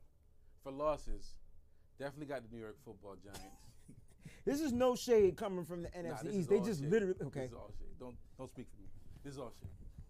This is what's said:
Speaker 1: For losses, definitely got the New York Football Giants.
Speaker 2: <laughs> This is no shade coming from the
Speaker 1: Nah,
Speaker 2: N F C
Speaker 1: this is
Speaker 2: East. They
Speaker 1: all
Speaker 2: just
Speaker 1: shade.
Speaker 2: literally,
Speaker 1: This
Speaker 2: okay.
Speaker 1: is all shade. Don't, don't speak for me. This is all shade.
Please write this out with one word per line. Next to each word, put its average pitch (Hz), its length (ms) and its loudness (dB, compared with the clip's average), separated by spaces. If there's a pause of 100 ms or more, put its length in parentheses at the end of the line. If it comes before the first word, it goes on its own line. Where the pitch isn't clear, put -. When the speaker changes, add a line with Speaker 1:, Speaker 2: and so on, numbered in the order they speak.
(640)
Speaker 1:
For 139 80 -8
losses, 147 640 0 (640)
definitely 139 280 -6
got 127 220 -4
the 117 60 -10
New 117 80 -6
York 110 220 -8
Football 98 320 -12
Giants. 95 240 -12 (480)
Speaker 2:
<laughs> - 560 -18
This 285 160 2
is 302 120 2
no 247 220 6
shade 208 420 8
coming 185 280 0
from 170 180 -6
the 170 60 -4
Speaker 1:
Nah, 180 100 -10
Speaker 2:
N 170 140 -4
F - 80 -6
C 160 60 -4
Speaker 1:
this 208 80 0
is 196 60 4
Speaker 2:
East. 143 100 2
They 202 80 10
Speaker 1:
all 185 60 2
Speaker 2:
just 196 180 2
Speaker 1:
shade. 147 80 0
Speaker 2:
literally, 196 280 6
Speaker 1:
This 165 100 -2
Speaker 2:
okay. 131 180 -4
Speaker 1:
is 120 60 -8
all 107 240 -12
shade. - 220 -6
Don't, 127 160 -10 (240)
don't 131 100 -6
speak 123 220 -12
for 104 100 -14
me. 95 80 -12 (360)
This 143 80 -8
is 131 80 -8
all 120 200 -6
shade. - 100 -10 (400)